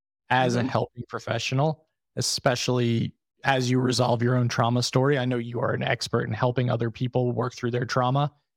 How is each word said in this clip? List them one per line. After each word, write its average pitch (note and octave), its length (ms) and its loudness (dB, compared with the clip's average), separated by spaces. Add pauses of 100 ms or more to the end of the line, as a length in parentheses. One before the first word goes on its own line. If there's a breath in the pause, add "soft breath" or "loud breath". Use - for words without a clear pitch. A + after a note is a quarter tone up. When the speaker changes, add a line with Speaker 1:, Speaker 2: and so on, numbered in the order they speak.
(300)
Speaker 1:
as B2+ 260 4
a A#2+ 60 2
Speaker 2:
Mm-hmm. - 80 -2
Speaker 1:
helping A#2 380 -8
professional, C3 800 -2 (300)
especially B2 960 0 (300)
as C3 260 2
you B2+ 100 2
resolve B2 420 2
your B2 140 2
own B2 120 2
trauma A#2+ 340 2
story. C3+ 360 2
I B2 80 0
know B2+ 120 -2
you A#2 220 -6
are G#2+ 120 -2
an B2 100 -4
expert A#2+ 420 -2
in A#2 80 -4
helping B2 380 0
other A#2 200 -2
people B2 420 -2
work A#2+ 220 -4
through A#2 180 -4
their A#2+ 140 -2
trauma. C3+ 460 2 (240)